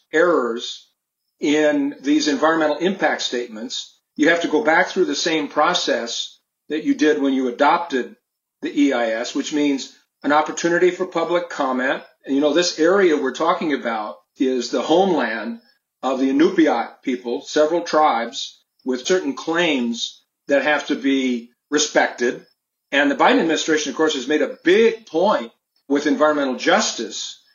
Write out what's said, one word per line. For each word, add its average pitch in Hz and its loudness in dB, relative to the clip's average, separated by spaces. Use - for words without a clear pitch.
errors 139 0
in 147 2
these 147 2
environmental 151 2
impact 160 -2
statements, 117 -8
you 151 2
have 170 2
to 160 -2
go 143 0
back 170 2
through 180 0
the 147 -2
same 156 -2
process 151 -2
that 156 -6
you 139 2
did 147 2
when 135 2
you 131 0
adopted 139 0
the 151 -6
E 143 4
I 117 0
S, 117 -6
which 147 -4
means 143 -2
an 139 0
opportunity 165 2
for 180 -4
public 170 -2
comment. 131 -2
And, 139 -2
you 139 2
know, 147 2
this 170 0
area 175 4
we're 131 -2
talking 170 -2
about 113 -6
is 131 0
the 127 -2
homeland 123 0
of 131 -2
the 135 2
Inupiat 143 2
people, 127 -6
several 156 0
tribes 147 -2
with 127 -4
certain 160 0
claims 143 -2
that 139 2
have 147 0
to 143 -2
be 127 0
respected. 127 0
And 143 2
the 139 0
Biden 247 4
administration, 156 0
of - -8
course, 156 0
has 123 -6
made 151 0
a - -6
big 220 4
point 190 0
with 147 0
environmental 139 2
justice. - -2